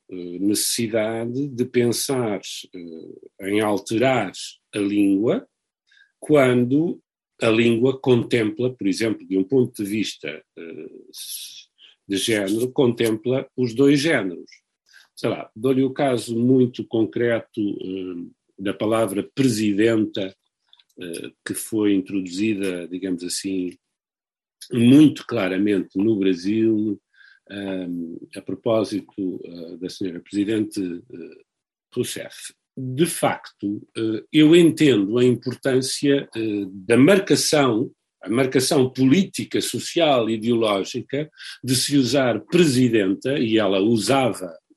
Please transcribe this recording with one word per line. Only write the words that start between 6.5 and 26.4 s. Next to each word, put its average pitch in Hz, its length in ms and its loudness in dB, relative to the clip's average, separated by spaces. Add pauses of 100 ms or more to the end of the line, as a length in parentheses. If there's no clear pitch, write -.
a 117 80 2
língua 117 520 2
contempla, 120 720 0
por 101 120 -8
exemplo, 101 400 -2
de 92 100 -4
um 95 80 2
ponto 123 380 0
de 98 60 -6
vista, 98 400 -6
eh, 82 640 -14 (1160)
de 98 80 -2
género, 110 560 -2
contempla 120 840 0
os 123 200 -4
dois 139 260 4
géneros. 107 500 -4 (640)
Sei - 160 -4
lá, - 260 -8
dou-lhe 131 260 0
o 131 100 0
caso 120 460 -2
muito 123 480 4
concreto, 113 720 -2
eh, 92 720 -6 (280)
da 98 140 -2
palavra 107 500 0 (120)
presidenta, 110 1000 0 (640)
eh, 85 320 -12 (140)
que - 80 -8
foi 104 420 0
introduzida, 95 920 -4
digamos 90 340 -6
assim, 90 540 -6 (960)
muito 131 540 6
claramente 98 720 0
no 107 180 2
Brasil, 104 800 0 (520)